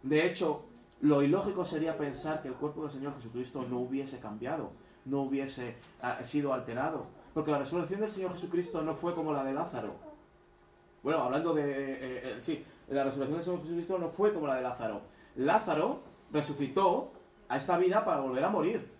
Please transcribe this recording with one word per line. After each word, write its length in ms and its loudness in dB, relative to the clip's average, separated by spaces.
De 240 4
hecho, 380 0
lo 220 8
ilógico 420 4
sería 340 -2
pensar 440 -4
que 60 -8
el 60 -6
cuerpo 280 -4
del 80 -4
Señor 240 -6
Jesucristo 540 -6
no 100 -2
hubiese 420 -4
cambiado, 500 -6
no 180 0
hubiese, 540 -2
ah, 220 -2
sido 280 0
alterado. 540 -2
Porque 160 0
la 80 4
resurrección 420 -2
del 80 0
Señor 240 -4
Jesucristo 500 -2
no 120 0
fue 200 -2
como 180 0
la 120 0
de 80 -2
Lázaro. 420 -4
Bueno, 180 2
hablando 340 2
de... 80 4
Eh, 380 -2
eh, 400 -6
sí, 240 -4
la 160 2
resurrección 340 0
del 60 -4
Señor 180 -2
Jesucristo 360 -2
no 100 -2
fue 240 4
como 140 -2
la 100 2
de 60 -2
Lázaro. 400 -4
Lázaro 640 2
resucitó 800 2
a 80 0
esta 220 2
vida 260 4
para 160 2
volver 240 0
a 40 4
morir. 520 0